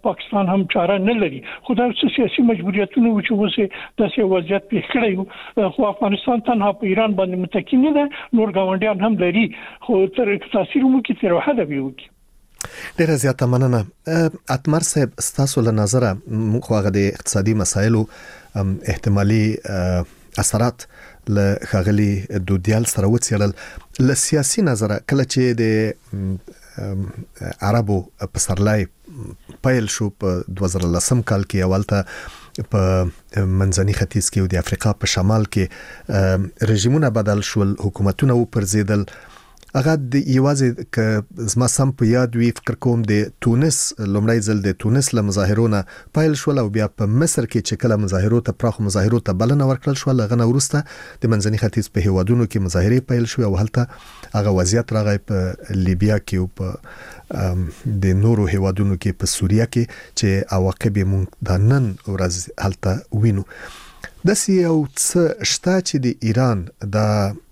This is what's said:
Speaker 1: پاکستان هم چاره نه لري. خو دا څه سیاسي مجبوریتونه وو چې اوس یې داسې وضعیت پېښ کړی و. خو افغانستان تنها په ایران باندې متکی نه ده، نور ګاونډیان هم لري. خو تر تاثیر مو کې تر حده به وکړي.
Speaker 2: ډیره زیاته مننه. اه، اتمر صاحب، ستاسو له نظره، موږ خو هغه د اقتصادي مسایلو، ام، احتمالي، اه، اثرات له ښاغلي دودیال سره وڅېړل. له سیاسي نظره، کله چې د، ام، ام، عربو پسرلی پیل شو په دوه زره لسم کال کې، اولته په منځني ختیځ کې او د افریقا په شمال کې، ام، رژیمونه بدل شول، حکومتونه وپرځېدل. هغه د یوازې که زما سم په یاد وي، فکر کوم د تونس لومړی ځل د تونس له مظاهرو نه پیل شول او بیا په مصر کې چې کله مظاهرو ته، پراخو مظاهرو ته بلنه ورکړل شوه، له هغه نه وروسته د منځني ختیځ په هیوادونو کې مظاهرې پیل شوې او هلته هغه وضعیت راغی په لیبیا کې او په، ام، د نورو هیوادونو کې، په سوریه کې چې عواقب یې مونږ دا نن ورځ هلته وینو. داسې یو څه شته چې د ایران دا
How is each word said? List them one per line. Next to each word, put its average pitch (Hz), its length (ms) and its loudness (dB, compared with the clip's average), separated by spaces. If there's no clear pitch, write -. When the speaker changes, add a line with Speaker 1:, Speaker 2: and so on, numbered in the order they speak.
Speaker 1:
پاکستان 196 460 -2
هم 190 180 0
چاره 190 320 0
نه 196 140 2
لري. 165 300 -2
خو 247 120 -2
دا 240 160 2
څه - 260 -2
سیاسي 254 260 0
مجبوریتونه 208 680 2
وو 214 100 0
چې - 120 -2
اوس 208 260 0
یې 202 100 2
داسې 208 180 0
وضعیت 190 440 0
پېښ 175 180 -2
کړی 214 260 0
و. 190 60 -4
خو 214 180 0
افغانستان 202 540 0
تنها 208 320 0
په 202 140 -6
ایران 214 280 2
باندې 185 220 0
متکی 185 400 -2
نه 285 160 4
ده، 285 180 2
نور 220 180 2
ګاونډیان 190 500 0
هم 214 160 2
لري. 180 360 0
خو 190 260 2
تر 202 300 0
تاثیر 233 460 0
مو 262 180 4
کې 220 200 -4
تر 175 180 2
حده 240 260 0
به 147 160 -4
وکړي. 131 300 -10
Speaker 2:
ډیره 160 140 2
زیاته 131 340 0
مننه. 123 380 2
اه، 160 460 0
اتمر 151 260 0
صاحب، 147 280 0
ستاسو - 420 -2
له 113 100 2
نظره، 107 440 2
موږ 110 320 0
خو - 140 -2
هغه 101 160 2
د 95 60 0
اقتصادي 101 580 0
مسایلو، 107 520 2
ام، 98 220 -2
احتمالي، 104 680 2
اه، 90 340 -2
اثرات 110 480 -2
له 101 260 2
ښاغلي 101 840 0
دودیال 98 460 0
سره 101 220 -2
وڅېړل. 104 460 0
له 131 140 4
سیاسي 151 480 0
نظره، 110 460 0
کله 139 140 2
چې 127 180 0
د، - 20 4
ام، 95 220 -4
ام، 98 260 -4
عربو 104 380 0
پسرلی 104 500 0
پیل 127 220 2
شو 104 240 -2
په 92 380 -2
دوه 92 200 -4
زره 87 280 0
لسم 120 260 2
کال 101 200 0
کې، - 140 -4
اولته 95 480 2
په 92 400 2
منځني 98 560 2
ختیځ - 380 -2
کې - 80 -2
او 95 80 2
د 90 80 -2
افریقا - 380 0
په - 140 -4
شمال 107 360 2
کې، 101 220 0
ام، 95 400 2
رژیمونه 120 400 2
بدل 104 300 0
شول، 101 440 0
حکومتونه 101 500 2
وپرځېدل. 104 760 0
هغه 143 180 2
د 135 220 -2
یوازې 135 760 2
که 110 300 0
زما 117 340 -2
سم 135 240 2
په 127 140 -2
یاد 120 320 2
وي، 117 140 4
فکر - 240 -6
کوم 120 280 0
د 107 100 0
تونس 127 600 0
لومړی 107 380 0
ځل 107 240 0
د 98 100 0
تونس 123 420 0
له 110 80 2
مظاهرو 104 460 2
نه 101 160 0
پیل 156 200 2
شول 139 240 -2
او 110 100 0
بیا 107 180 0
په 104 200 -4
مصر 127 360 2
کې 113 180 -2
چې - 160 -4
کله 113 200 2
مظاهرو 104 440 2
ته، 113 120 -4
پراخو 110 320 -2
مظاهرو 101 340 2
ته 107 140 -2
بلنه 131 380 2
ورکړل 135 240 -2
شوه، 135 180 -2
له 120 120 2
هغه 117 120 0
نه 117 80 2
وروسته 139 400 0
د 123 40 0
منځني 107 300 2
ختیځ 104 380 0
په 101 60 0
هیوادونو 98 440 2
کې 110 120 -4
مظاهرې 95 520 2
پیل 120 160 2
شوې 117 200 -2
او 98 120 0
هلته 110 300 0
هغه 104 160 2
وضعیت 95 420 0
راغی 104 260 0
په 92 260 -2
لیبیا 95 480 2
کې - 160 -6
او 92 120 0
په، 95 180 -8
ام، 92 380 -2
د 98 200 0
نورو 101 380 4
هیوادونو 95 500 0
کې، 92 260 -2
په - 40 -4
سوریه 101 400 0
کې 117 200 0
چې 113 100 0
عواقب 95 440 0
یې 95 80 0
مونږ 95 200 0
دا 90 140 0
نن 123 280 4
ورځ 92 200 -2
هلته 95 360 -2
وینو. 104 300 2
داسې 202 240 0
یو 170 340 2
څه - 480 0
شته 185 360 0
چې 180 160 -6
د 131 100 0
ایران 113 460 0
دا 107 500 0